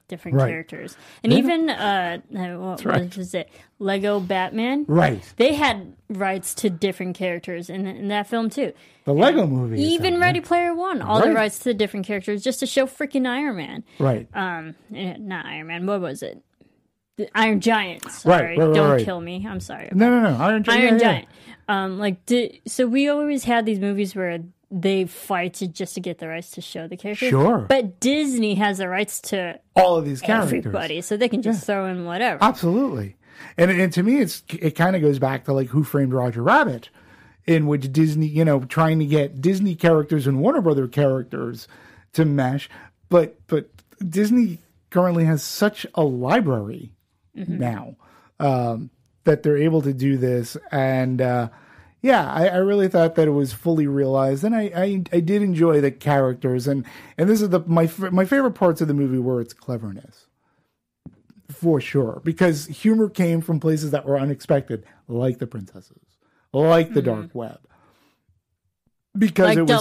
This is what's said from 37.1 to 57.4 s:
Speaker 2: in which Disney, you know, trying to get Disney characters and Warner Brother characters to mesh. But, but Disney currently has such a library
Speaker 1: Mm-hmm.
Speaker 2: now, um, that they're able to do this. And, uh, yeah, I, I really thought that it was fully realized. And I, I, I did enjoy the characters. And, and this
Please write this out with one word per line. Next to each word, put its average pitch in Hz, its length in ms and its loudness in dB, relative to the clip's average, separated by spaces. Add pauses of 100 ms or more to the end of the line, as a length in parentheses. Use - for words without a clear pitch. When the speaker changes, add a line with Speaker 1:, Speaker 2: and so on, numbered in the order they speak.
Speaker 2:
in 160 220 4
which 135 240 -2
Disney, 156 340 2
you 151 180 2
know, 143 160 4
trying 160 380 0
to 156 80 2
get 143 340 0
Disney 185 360 0
characters 156 500 2
and 135 140 2
Warner 262 200 2
Brother 139 280 2
characters 131 800 -2 (460)
to 160 100 2
mesh. 143 440 0 (400)
But, 170 380 2
but - 240 -2 (360)
Disney 208 520 2 (320)
currently 175 340 2
has 160 180 2
such - 520 -4
a 175 80 0
library 127 880 -2 (440)
Speaker 1:
Mm-hmm. 175 220 -6
Speaker 2:
now, 120 380 -6 (440)
um, 123 480 -2 (360)
that 151 180 2
they're 147 160 2
able 160 240 2
to 139 100 -2
do 135 240 0
this. 123 400 -2 (160)
And, 131 480 0
uh, 123 300 0 (500)
yeah, 202 320 2
I, 160 160 2
I 180 80 0
really 196 320 2
thought 165 280 2
that 160 120 6
it 151 40 4
was 143 200 0
fully 160 340 0
realized. 135 560 2
And 220 140 2
I, 208 180 -2
I, 190 280 0 (100)
I 175 80 2
did 202 220 2
enjoy 165 400 4
the 139 80 2
characters. 131 760 0
And, 139 200 -2 (320)
and 175 100 2
this 214 140 4